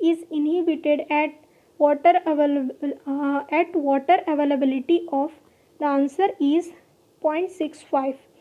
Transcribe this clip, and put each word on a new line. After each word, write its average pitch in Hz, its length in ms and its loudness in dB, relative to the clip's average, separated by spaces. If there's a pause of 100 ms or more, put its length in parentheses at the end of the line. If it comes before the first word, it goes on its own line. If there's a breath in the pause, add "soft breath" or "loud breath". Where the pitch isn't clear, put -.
is 330 300 0
inhibited 302 720 0 (100)
at 302 180 0 (480 soft breath)
water 294 360 4 (120)
available, 285 680 0 (120)
uh, 285 460 -2
at 330 240 0
water 277 420 2 (100)
availability 285 840 0
of. 285 200 -2 (480 soft breath)
The 302 60 -2
answer 285 440 0 (120)
is 311 300 0 (500)
point 330 300 -2
six - 320 -8
five. 269 320 -2 (260 soft breath)